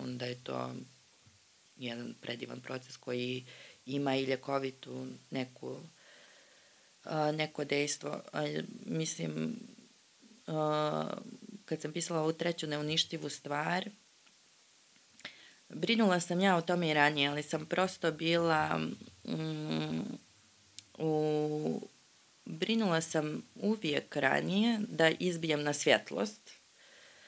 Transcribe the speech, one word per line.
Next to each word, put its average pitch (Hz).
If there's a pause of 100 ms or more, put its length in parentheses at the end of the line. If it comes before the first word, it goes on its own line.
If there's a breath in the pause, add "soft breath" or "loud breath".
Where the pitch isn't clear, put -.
onda 123
je 123
to 127 (1040)
jedan 120
predivan 120
proces 127
koji 127 (400 loud breath)
ima 139
i 135
ljekovitu 131 (240)
neku, 131 (1300 loud breath)
a, 151
neko 151
dejstvo. 147 (120)
A, 151 (240)
mislim, 80 (880)
a, 151 (580)
kad 156
sam 156
pisala 165
ovu 160
treću 170
neuništivu 151
stvar, 160 (1800 loud breath)
brinula 185
sam 175
ja 190
o 170
tome 175
i 151
ranije, 147
ali 147
sam 156
prosto 180
bila, 165 (440)
mm, 156 (960)
u, 151 (580)
brinula 180
sam 151 (120)
uvijek 185
ranije 165
da 160
izbijem 165
na 147
svjetlost, 107 (760 loud breath)